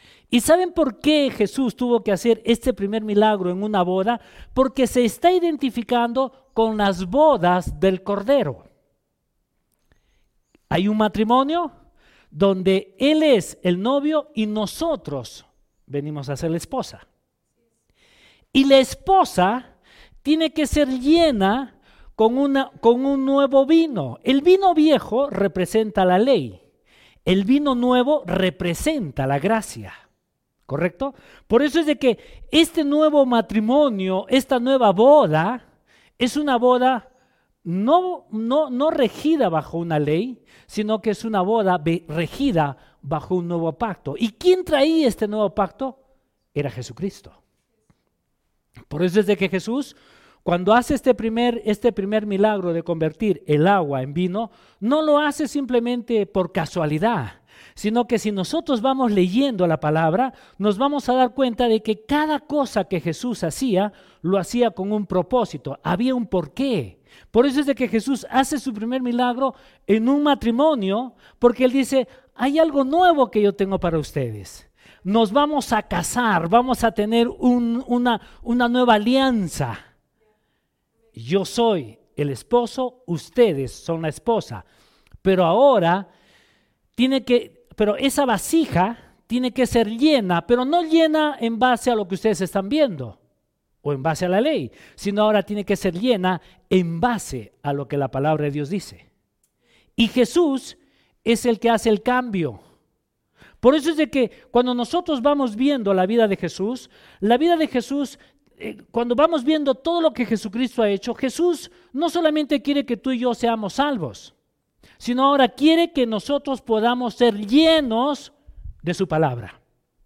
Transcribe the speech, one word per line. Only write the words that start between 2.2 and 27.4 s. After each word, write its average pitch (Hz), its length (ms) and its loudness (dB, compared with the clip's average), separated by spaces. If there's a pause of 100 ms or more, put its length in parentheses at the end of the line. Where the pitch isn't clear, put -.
este 233 260 0
primer 202 300 -4
milagro 208 480 2
en 185 120 -6
una 208 200 0
boda? 190 380 0 (340)
Porque 262 320 2
se 247 180 2
está 285 280 2
identificando 254 1200 -2
con 226 240 0
las 196 260 0
bodas 180 720 2
del 190 240 0
Cordero. 202 600 -2 (2000)
Hay 185 180 0
un 214 80 0
matrimonio 247 760 0 (580)
donde 190 680 0
Él 311 240 2
es 262 400 2
el 180 180 0
novio 285 540 -2
y 220 120 -2
nosotros 208 1000 -6 (400)
venimos 143 420 -8
a 139 80 -6
ser 165 140 -4
la 170 80 -2
esposa. - 500 -10 (1400)
Y 269 120 4
la 269 140 8
esposa 254 1000 0 (460)
tiene 311 300 0
que 302 140 0
ser 294 220 2
llena 262 920 2 (340)
con 226 220 2
una, 269 340 0 (100)
con 240 260 4
un 277 180 0
nuevo 269 400 4
vino. 269 580 2
El 269 200 2
vino 370 320 6
viejo 285 560 2
representa 196 720 0
la 180 140 4
ley. 190 420 0 (640)
El 190 200 2